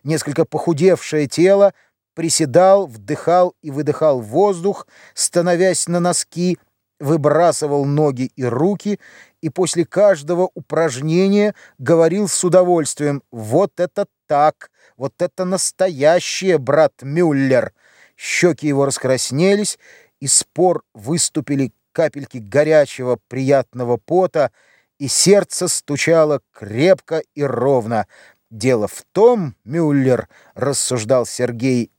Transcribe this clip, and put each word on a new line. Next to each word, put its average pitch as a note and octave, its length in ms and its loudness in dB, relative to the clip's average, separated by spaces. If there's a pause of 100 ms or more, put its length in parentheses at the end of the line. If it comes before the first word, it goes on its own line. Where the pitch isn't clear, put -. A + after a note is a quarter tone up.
несколько D3 420 -2
похудевшее D#3+ 840 0
тело, G3 460 4 (420)
приседал, E3 720 2
вдыхал D3 720 -2
и D#3 80 -16
выдыхал C#3+ 520 -2
воздух, F3 680 -2 (260)
становясь F3 760 0
на F3 120 -2
носки, F3 580 -2 (420)
выбрасывал D3 880 0
ноги C#3+ 500 -2
и C3 100 -6
руки F3+ 540 -2 (420)
и D#3+ 80 -6
после E3+ 360 -2
каждого F3 680 0
упражнения E3 1000 0 (240)
говорил E3 520 2
с - 160 -4
удовольствием: D#3+ 840 2
"Вот A#2+ 520 -2
это F#3+ 260 -4 (180)
так! D3+ 460 0 (240)
Вот C3+ 240 -10
это F3+ 240 -4
настоящее, F3+ 1120 0
брат C#3+ 440 2
Мюллер!" C#3 720 0 (420)
Щеки - 520 -2
его C#3 180 0
раскраснелись, C#3+ 920 -2 (420)
из - 220 0 (100)
пор E3+ 300 0 (100)
выступили C#3 800 -4 (180)
капельки C#3+ 460 -4
горячего C3 880 0
приятного B2+ 720 -2
пота, E3 540 -2 (480)
и C#3+ 80 -8
сердце F#3 600 2
стучало D3+ 720 0 (140)
крепко C3+ 680 -2 (100)
и D3 100 -6
ровно. A#2 640 0 (420)
"Дело A2 380 -2
в - 240 -12
том, G#3 440 2 (100)
Мюллер", — C#3+ 640 0 (240)
рассуждал B2 720 -2
Сергей, A#2+ 720 -2